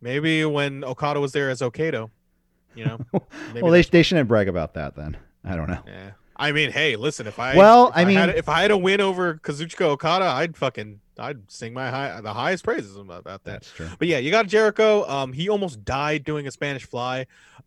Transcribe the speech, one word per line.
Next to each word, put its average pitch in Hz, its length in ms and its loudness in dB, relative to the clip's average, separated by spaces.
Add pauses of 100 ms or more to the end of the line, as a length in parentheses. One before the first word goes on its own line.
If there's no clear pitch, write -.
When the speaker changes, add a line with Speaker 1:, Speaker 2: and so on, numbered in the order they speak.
Speaker 1:
maybe 156 440 0
when 143 400 -2
Okada 143 360 -2
was 139 120 -2
there 139 180 0
as 123 100 -6
Okado, 127 500 -4 (640)
you 113 100 -14
know. 113 140 -4 (140)
Speaker 2:
<laughs> - 0 - (400)
Speaker 1:
Maybe 233 100 -6
Speaker 2:
Well, 170 100 4
they, 175 60 8
Speaker 1:
that's 170 120 4
Speaker 2:
they 175 80 6
Speaker 1:
why. 160 40 8
Speaker 2:
shouldn't 147 260 2
brag 107 200 2
about 85 260 -4
that 71 220 -10
then. 76 200 -10 (280)
I 92 120 -8
don't 80 120 -6
know. 87 180 -6
Speaker 1:
Yeah. 98 240 -18 (260)
I 147 140 -2
mean, 147 220 0
hey, 147 240 -2
listen, 120 320 -6
if - 100 -12
I, 127 180 0
Speaker 2:
Well, 226 320 10
Speaker 1:
if - 80 -2
Speaker 2:
I 165 40 4
Speaker 1:
I 185 100 4
had, 190 180 4
Speaker 2:
mean 170 80 -2
Speaker 1:
if 160 120 -4
I 165 140 2
had 208 100 4
a 202 60 4
win 190 220 2
over 180 360 0
Kazuchika 165 460 -8
Okada, 165 420 0
I'd 151 320 -2
fucking, 107 420 -6 (180)
I'd 117 320 -12
sing 113 240 -14
my 127 180 -8
high, 127 300 -8
the 107 140 -10
highest 156 300 -4
praises 113 320 -6
about, 92 240 -18
about 95 240 -16
that. 87 80 -12 (100)
Speaker 2:
That's - 80 -20
true. 80 180 -14 (120)
Speaker 1:
But 165 80 0
yeah, 151 100 0
you 139 140 -2
got 220 160 2
Jericho. 214 600 2
Um, 135 240 -4
he 165 160 -6
almost 180 360 -4
died 147 400 -4
doing 147 240 -6
a - 20 -8
Spanish 143 360 -8
Fly. 127 400 -6 (400)